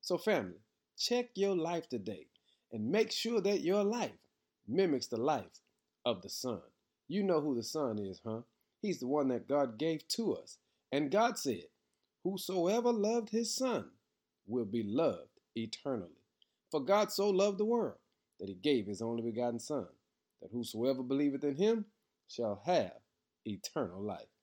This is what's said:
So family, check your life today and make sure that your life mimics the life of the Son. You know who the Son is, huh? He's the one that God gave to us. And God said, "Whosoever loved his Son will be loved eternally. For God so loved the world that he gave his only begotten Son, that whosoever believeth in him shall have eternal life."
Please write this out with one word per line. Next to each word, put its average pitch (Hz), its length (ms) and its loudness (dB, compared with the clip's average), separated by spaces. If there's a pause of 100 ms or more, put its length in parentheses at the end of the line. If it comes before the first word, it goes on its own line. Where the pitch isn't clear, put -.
So - 160 -2
family, 113 460 0 (340)
check 240 400 -2
your 196 180 2
life 170 360 -2
today 98 400 -6 (420)
and 110 180 -2
make 220 220 2
sure 226 300 0
that 196 180 2
your 196 240 4
life 214 340 -2 (480)
mimics 143 420 2
the 113 120 -2
life 123 400 -2 (460)
of 101 160 0
the 101 80 -14
Son. 117 320 -4 (440)
You 196 160 0
know 175 200 4
who 147 120 0
the 117 80 -2
Son 123 360 -2
is, 95 220 -6
huh? 113 240 -6 (360)
He's 196 200 -2
the 123 60 -4
one 139 220 2
that 123 180 -2
God 135 300 0
gave 156 320 -2
to 180 280 0
us. - 220 -16 (320)
And 143 200 0
God 220 260 4
said, 107 320 -4 (540)
"Whosoever 190 680 2
loved 220 380 0
his 226 240 0
Son 214 420 -2 (500)
will 113 200 -2
be 110 160 -2
loved 104 580 -2 (140)
eternally. 113 680 -6 (480)
For 151 100 0
God 196 300 4
so 202 200 2
loved 196 260 4
the 208 80 2
world 220 340 0 (400)
that 98 100 -8
he 98 60 -8
gave 107 320 2
his 101 140 -4
only 117 220 -2
begotten 117 360 -2
Son, 113 300 -4 (520)
that - 100 -16
whosoever 120 520 -2
believeth 135 420 0
in 139 120 0
him 214 340 2 (380)
shall 107 280 -2
have 135 460 0 (440)
eternal 98 560 -4
life." 98 260 -6 (140)